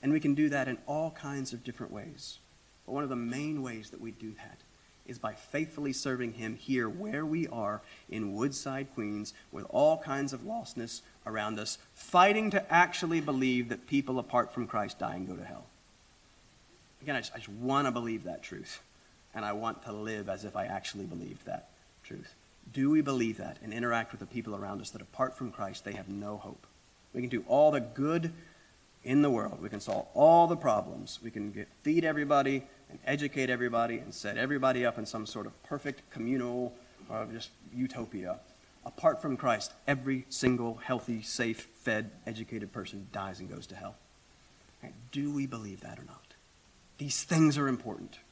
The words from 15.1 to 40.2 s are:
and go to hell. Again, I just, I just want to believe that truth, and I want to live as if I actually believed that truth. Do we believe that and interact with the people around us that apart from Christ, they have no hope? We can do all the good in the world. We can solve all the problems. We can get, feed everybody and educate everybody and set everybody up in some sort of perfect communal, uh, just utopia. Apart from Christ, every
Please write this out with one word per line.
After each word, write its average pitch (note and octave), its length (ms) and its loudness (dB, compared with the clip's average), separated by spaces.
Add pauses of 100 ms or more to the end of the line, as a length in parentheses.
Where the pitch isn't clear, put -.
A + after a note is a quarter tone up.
and F2+ 120 -6
go - 80 -8
to - 80 -10
hell. - 220 -12 (1400)
Again, C3+ 140 -2
I B2 40 2
just, - 140 -8
I - 40 -12
just A2 120 -12
want C3 380 2
to B2 40 2
believe A2+ 340 -4
that - 180 -8
truth, - 360 -12 (540)
and A2 100 -6
I G#2 100 -2
want A2 320 -4
to A2+ 60 -8
live G#2+ 380 -6
as F#2+ 160 -6
if G2 100 -8
I G2 100 -2
actually G2 400 -6
believed F2 420 -10
that - 220 -8 (340)
truth. - 320 -14 (360)
Do C#3 200 2
we D#3 100 6
believe B2 360 2
that F2+ 260 -10
and G#2+ 100 -10
interact A#2 380 0
with A2+ 80 -14
the - 80 -10
people A2 280 -6
around G2+ 260 -6
us - 100 -10
that G2 100 -14
apart C3 340 -4
from A#2+ 160 -8
Christ, G2 320 -8
they G2+ 100 -8
have F#2+ 160 -10
no G2+ 280 -6
hope? G2 300 -14 (440)
We C3 100 -4
can B2 100 -4
do A#2+ 160 -2
all D3+ 240 8
the C#3+ 80 2
good D3+ 520 0 (720)
in C#3 200 6
the C#3+ 80 6
world. G#2+ 320 0
We G#2 60 -6
can G2+ 100 -6
solve - 340 -2
all E3 320 12
the E3 100 4
problems. - 680 0
We A2+ 80 -8
can G#2 200 -6
get, G#2 160 -8 (140)
feed E3 240 4
everybody C#3+ 560 4 (260)
and - 160 -18
educate C#3 460 0
everybody A#2 480 2
and - 160 -8
set G#2 240 -4
everybody C3 480 2
up A#2 140 2
in A2 80 -4
some A2 180 -6
sort G#2 220 -8
of - 160 -16
perfect C#3 480 -8
communal, B2 640 -2 (340)
uh, A2 160 -4
just A2+ 240 -10 (260)
utopia. A2 640 -4 (480)
Apart - 380 4
from C3+ 140 0
Christ, A#2 360 0 (140)
every C3+ 420 0